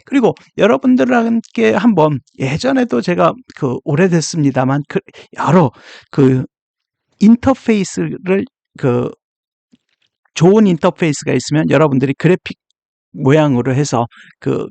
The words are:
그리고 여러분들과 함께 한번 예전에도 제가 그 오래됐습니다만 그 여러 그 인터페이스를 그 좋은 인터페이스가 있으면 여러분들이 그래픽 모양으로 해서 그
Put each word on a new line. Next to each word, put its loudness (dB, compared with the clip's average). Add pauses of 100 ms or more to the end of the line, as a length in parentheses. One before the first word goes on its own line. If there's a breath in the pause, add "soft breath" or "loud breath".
그리고 0 (240 soft breath)
여러분들과 2
함께 -2
한번 2 (200)
예전에도 -2
제가 0 (220)
그 -4
오래됐습니다만 0
그 -6 (380 loud breath)
여러 2 (400 loud breath)
그 2 (760)
인터페이스를 0 (320)
그 -2 (1200)
좋은 4
인터페이스가 -2
있으면 -2
여러분들이 0
그래픽 -2 (580)
모양으로 0
해서 -2 (340 soft breath)
그 -6